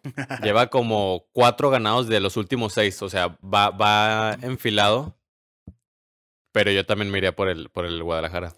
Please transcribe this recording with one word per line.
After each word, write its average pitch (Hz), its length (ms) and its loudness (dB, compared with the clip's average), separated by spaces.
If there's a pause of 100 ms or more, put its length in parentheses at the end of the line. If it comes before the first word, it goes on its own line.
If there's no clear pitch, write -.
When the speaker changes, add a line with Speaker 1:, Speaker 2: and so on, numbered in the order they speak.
Speaker 1:
<laughs> 131 400 -10
Speaker 2:
lleva 110 260 2
como 107 640 0
cuatro 120 360 4
ganados 120 380 2
de 110 140 2
los 98 160 -2
últimos 110 360 -2
seis. 104 280 0
O 98 80 -6
sea, 90 340 -2
va, 101 280 2
va 107 680 2
enfilado. 120 760 0 (1400)
Pero 101 180 2
yo 95 140 0
también 104 260 -2
me 98 60 -2
iría 92 180 0
por 98 140 -2
el, 82 200 -6
por 90 160 -6
el 85 180 -6
Guadalajara. 82 540 -6